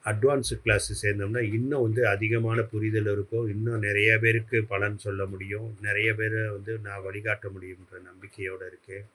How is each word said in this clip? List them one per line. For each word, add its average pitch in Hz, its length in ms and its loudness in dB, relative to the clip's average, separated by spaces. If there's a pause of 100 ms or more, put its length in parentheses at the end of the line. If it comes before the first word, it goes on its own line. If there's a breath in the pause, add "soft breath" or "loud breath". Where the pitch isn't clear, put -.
அட்வான்ஸ் 123 460 2 (100)
கிளாஸ் 107 440 2
சேர்ந்தோம்னா 104 360 0 (120)
இன்னும் 131 280 0
வந்து 113 260 4
அதிகமான 113 540 2
புரிதல் 110 500 0
இருக்கும். 107 380 -2
இன்னும் 110 300 -2
நிறைய 104 400 4
பேருக்கு 113 440 2
பலன் 101 340 -2
சொல்ல 98 280 -4
முடியும், 101 560 -8
நிறைய 104 320 2
பேரை 110 360 -2
வந்து 104 340 -8
நான் 101 200 -10
வழிகாட்ட 104 440 -4
முடியும்ன்ற 92 580 -14
நம்பிக்கையோட 92 640 -10
இருக்கேன். 98 480 -16